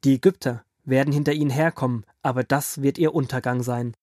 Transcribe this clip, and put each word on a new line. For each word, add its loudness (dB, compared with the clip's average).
Die 6
Ägypter 0
werden 2
hinter 0
ihnen 0
herkommen, 0
aber 0
das -2
wird 0
ihr 0
Untergang -2
sein. -4